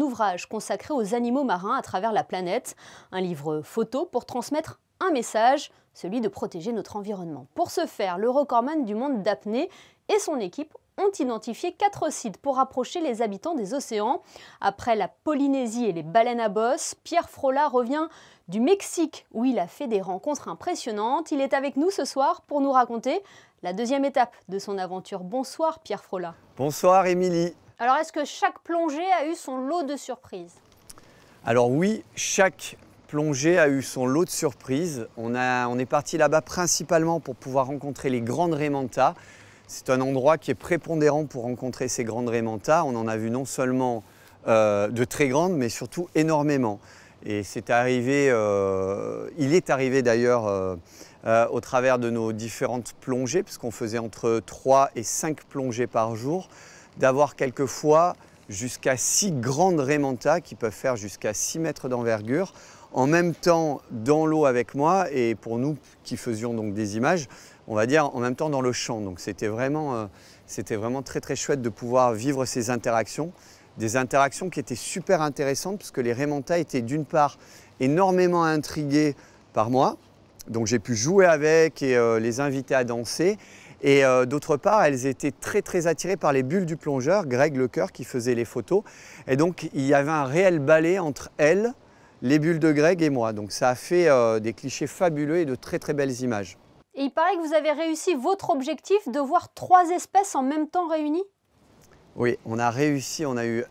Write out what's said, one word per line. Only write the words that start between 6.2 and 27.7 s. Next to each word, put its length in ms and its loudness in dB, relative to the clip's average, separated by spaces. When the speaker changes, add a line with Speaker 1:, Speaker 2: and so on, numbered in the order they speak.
Speaker 1:
protéger 460 -6
notre 240 -8
environnement. 580 -10
Pour 160 -2
ce 140 -2
faire, 320 -4
le 120 0
recordman 540 0
du 120 -4
monde 280 -4
d'apnée 460 -2
et 60 4
son 220 -4
équipe 320 -8
ont 220 2
identifié 520 -4
quatre 400 -2
sites 260 -8
pour 200 -2
rapprocher 420 -2
les 220 -2
habitants 340 -4
des 180 -6
océans. 500 -2
Après 380 0
la 100 -2
Polynésie 800 -2
et 80 0
les 100 -6
baleines 380 2
à 80 0
bosse, 540 -2
Pierre 260 -2
Frolat 380 0
revient 400 0
du 140 -2
Mexique 720 0
où 140 -4
il 140 2
a 80 -2
fait 200 -8
des 140 0
rencontres 460 -6
impressionnantes. 840 -4
Il 100 0
est 120 0
avec 220 -2
nous 160 2
ce 120 -2
soir 440 0
pour 140 0
nous 100 2
raconter 500 0
la 120 -6
deuxième 320 0
étape 280 0
de 80 -6
son 220 -6
aventure. 400 -8
Bonsoir 600 -4
Pierre 220 -8
Frolat. 300 -8
Speaker 2:
Bonsoir 500 4
Émilie. 480 2